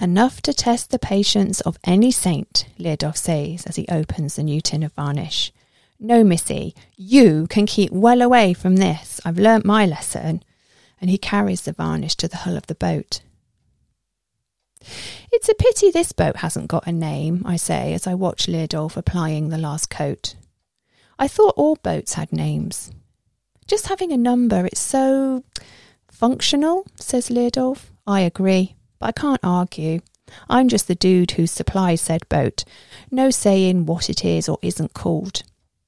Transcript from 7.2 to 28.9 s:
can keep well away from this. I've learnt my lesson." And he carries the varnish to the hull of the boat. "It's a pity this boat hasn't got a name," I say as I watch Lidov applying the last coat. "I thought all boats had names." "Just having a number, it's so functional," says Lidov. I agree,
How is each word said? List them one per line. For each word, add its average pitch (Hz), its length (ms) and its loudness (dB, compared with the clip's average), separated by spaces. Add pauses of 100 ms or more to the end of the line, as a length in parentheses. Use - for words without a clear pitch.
can 208 180 2
keep - 260 0
well 233 300 4
away 240 320 6
from 185 240 2
this. - 460 0
I've 170 160 -4
learnt 214 260 6
my 208 200 4
lesson." 160 580 -4 (560)
And 180 100 -2
he 190 80 2
carries 202 440 -2
the - 120 -8
varnish 160 420 -4
to - 120 -6
the 175 100 -8
hull 175 200 -6
of - 100 -12
the 160 80 -8
boat. - 460 -4 (2000)
"It's 466 160 0
a 440 60 6
pity 427 380 4
this 339 200 0
boat 160 260 0
hasn't 156 300 -6
got - 200 -4
a 170 40 -4
name," 160 540 -4
I 175 100 -2
say 151 380 -2
as 175 120 -6
I 180 100 -4
watch 180 320 -4
Lidov 160 500 -4
applying 156 500 -2
the 160 100 -4
last 156 320 -6
coat. - 460 -8 (840)
"I 277 120 -2
thought - 260 4
all 302 220 2
boats 160 360 -6
had 160 200 -8
names." 156 580 -6 (760)
"Just 427 220 -2
having 381 240 -4
a 262 60 0
number, 233 480 2
it's - 160 -6
so 269 600 0 (680)
functional," 294 720 0 (140)
says - 300 -4
Lidov. 247 600 -2 (140)
I 196 160 0
agree, 190 540 0 (240)